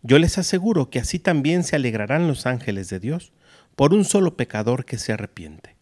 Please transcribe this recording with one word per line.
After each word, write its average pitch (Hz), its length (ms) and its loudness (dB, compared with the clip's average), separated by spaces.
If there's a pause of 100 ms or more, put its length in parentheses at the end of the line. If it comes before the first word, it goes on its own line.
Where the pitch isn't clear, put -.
Yo 127 160 6
les 170 180 2
aseguro 185 540 0
que - 80 -4
así 160 220 -4
también 165 420 2
se 170 140 -2
alegrarán 123 500 0
los 139 200 -2
ángeles 107 440 -4
de 95 80 -6
Dios 143 340 -8 (440)
por 147 180 6
un 208 100 4
solo 190 320 2
pecador 117 480 -2
que 117 140 -8
se - 140 -4
arrepiente. 85 680 -10